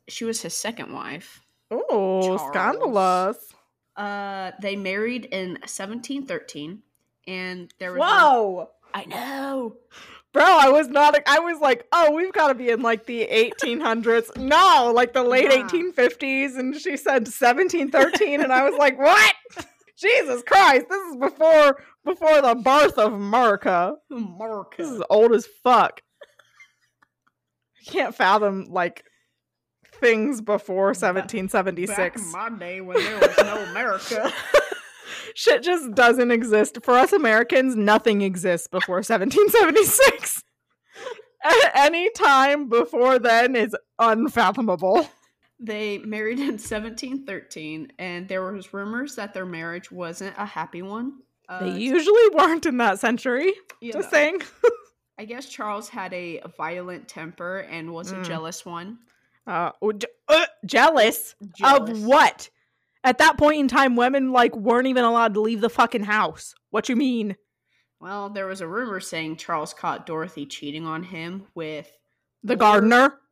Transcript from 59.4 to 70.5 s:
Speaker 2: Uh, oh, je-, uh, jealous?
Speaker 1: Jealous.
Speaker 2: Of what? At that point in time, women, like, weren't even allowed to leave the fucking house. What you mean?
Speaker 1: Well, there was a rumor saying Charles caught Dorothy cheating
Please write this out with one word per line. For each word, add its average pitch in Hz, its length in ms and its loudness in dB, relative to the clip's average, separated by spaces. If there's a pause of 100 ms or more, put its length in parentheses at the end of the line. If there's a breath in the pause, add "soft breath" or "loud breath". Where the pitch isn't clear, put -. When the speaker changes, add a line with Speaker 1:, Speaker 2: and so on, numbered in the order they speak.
Speaker 2:
Uh, 170 240 -6 (100)
oh, 214 120 -2
je-, 202 140 -10 (200)
uh, 311 180 2 (200)
jealous? 247 720 2 (200)
Speaker 1:
Jealous. 254 340 4
Speaker 2:
Of 214 160 -6
what? 269 440 4 (540)
At 254 160 2
that 311 180 4
point 302 220 4
in 277 80 2
time, 254 280 2
women, 262 380 0
like, 240 220 4
weren't 233 320 2
even 254 180 2
allowed 233 300 2
to 208 40 -2
leave 220 220 -2
the 226 80 0
fucking 233 340 0
house. 202 500 -4 (160)
What 220 200 -4
you 254 80 0
mean? 233 400 -2 (640)
Speaker 1:
Well, 202 280 -12
there 202 160 -8
was 190 160 -10
a 170 60 -10
rumor 202 320 -8
saying 160 380 -10
Charles 160 360 -8
caught - 320 -8
Dorothy 160 400 -10
cheating 147 400 -12